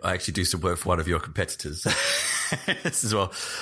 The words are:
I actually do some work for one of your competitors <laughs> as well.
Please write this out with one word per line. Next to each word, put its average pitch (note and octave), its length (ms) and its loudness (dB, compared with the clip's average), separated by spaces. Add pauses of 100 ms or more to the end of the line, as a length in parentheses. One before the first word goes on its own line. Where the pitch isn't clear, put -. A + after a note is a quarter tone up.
I F#2 100 2
actually F2+ 200 -2
do F2+ 120 2
some E2+ 160 0
work F2 180 2
for - 100 0
one F2 100 4
of D#2+ 80 0
your E2+ 120 2
competitors D#2 680 -4
<laughs> - 840 0 (160)
as A#2+ 300 0
well. G2 180 4 (300)